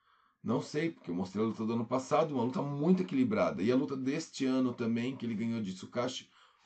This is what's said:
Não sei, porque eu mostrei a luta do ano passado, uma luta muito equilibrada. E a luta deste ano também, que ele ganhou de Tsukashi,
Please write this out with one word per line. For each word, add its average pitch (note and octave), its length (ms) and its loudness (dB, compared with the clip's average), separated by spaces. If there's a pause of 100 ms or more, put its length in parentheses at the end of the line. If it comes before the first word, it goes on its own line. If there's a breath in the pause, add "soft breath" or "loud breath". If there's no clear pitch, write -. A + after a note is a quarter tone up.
(420 soft breath)
Não A#2+ 200 0
sei, D#3+ 300 -2
porque - 180 -14
eu E2+ 60 -2
mostrei F#2+ 280 -2
a A2+ 40 2
luta G#2+ 180 -2
do A2+ 80 0
ano A2+ 120 0
passado, D3 500 0
uma A#2+ 80 2
luta D#3 180 -2
muito D3 400 4
equilibrada. G2+ 600 2
E A#2 80 4
a B2+ 40 6
luta C3+ 220 0
deste C#3 480 -2
ano C3 280 2
também, A#2 440 -2
que A#2 80 -6
ele A#2 100 -2
ganhou A#2 260 -2
de F#2 120 -4
Tsukashi, - 560 -6 (360 soft breath)